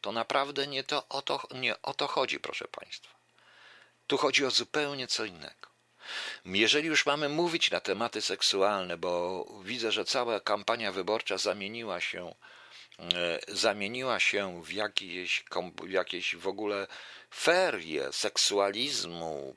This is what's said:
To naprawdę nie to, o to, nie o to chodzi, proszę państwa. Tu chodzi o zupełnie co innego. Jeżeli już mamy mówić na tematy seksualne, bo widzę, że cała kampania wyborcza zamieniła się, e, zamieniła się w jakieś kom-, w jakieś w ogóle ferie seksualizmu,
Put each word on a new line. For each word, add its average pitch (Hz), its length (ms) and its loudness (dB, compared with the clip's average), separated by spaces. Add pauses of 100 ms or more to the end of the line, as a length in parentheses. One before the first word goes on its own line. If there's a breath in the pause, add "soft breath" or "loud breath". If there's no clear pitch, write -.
To 101 120 -6
naprawdę 139 540 0
nie 135 180 -4
to, - 240 -2
o 139 140 -4
to, - 280 -2
nie 127 320 -2
o 139 120 -4
to 143 120 -2
chodzi, - 340 0
proszę - 280 -6
państwa. - 460 -14 (920 loud breath)
Tu 143 100 2
chodzi 139 280 4
o 127 60 2
zupełnie 143 560 0
co - 180 0
innego. 85 440 -12 (760 loud breath)
Jeżeli 113 440 4
już 151 180 4
mamy 147 220 2
mówić 165 420 2
na 87 100 0
tematy 107 420 -2
seksualne, 95 720 2
bo 87 480 -2 (200)
widzę, 113 280 -2
że 98 120 2
cała 117 360 2
kampania 107 520 0
wyborcza 98 460 0
zamieniła 101 640 -2
się, 87 340 -6 (640 loud breath)
e, 87 400 0 (100)
zamieniła 104 720 2
się 92 420 0
w 87 100 -10
jakieś 92 760 -2
kom-, 87 240 -4 (100)
w 87 80 -8
jakieś 90 460 0
w 87 120 -4
ogóle 101 380 -2 (480 loud breath)
ferie 87 800 2
seksualizmu, 98 1400 0